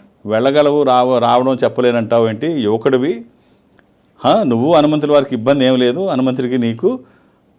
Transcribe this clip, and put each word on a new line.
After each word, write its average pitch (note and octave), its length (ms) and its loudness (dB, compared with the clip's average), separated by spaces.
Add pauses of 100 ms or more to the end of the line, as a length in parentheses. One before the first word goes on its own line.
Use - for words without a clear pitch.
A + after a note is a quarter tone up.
(260)
వెళ్ళగలవు, C#3+ 580 0
రావ-, B2+ 340 2
రావడం B2 380 0
చెప్పలేనంటావు A#2+ 720 0
ఏంటి? A2+ 200 -6
యువకుడివి, B2 800 -2 (1000)
హా, F#3 180 2
నువ్వు C3 320 0
హనుమంతుల D3+ 360 0
వారికి C#3 240 2
ఇబ్బంది B2+ 300 0
ఏం C3 100 2
లేదు, B2+ 320 0
హనుమంతుడికి C3 500 -2
నీకు, A#2+ 420 -2 (600)